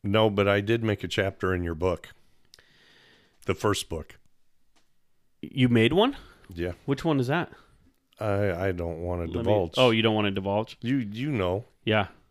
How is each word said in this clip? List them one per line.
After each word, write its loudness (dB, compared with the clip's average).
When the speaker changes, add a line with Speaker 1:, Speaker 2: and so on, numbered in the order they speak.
Speaker 1:
no, 4
but 2
I 4
did 0
make -2
a -8
chapter -2
in -2
your -4
book. -2
The -2
first -2
book. -12
Speaker 2:
You 2
made 4
one? 2
Speaker 1:
Yeah. -6
Speaker 2:
Which -4
one 0
is -2
that? -4
Speaker 1:
I, 0
I 0
don't -6
wanna -4
Speaker 2:
Let -6
me -8
Speaker 1:
divulge. 0
Speaker 2:
Oh, 6
you 2
don't 2
wanna 0
divulge? -4
Speaker 1:
You, -2
you -6
know. -2
Speaker 2:
Yeah. 2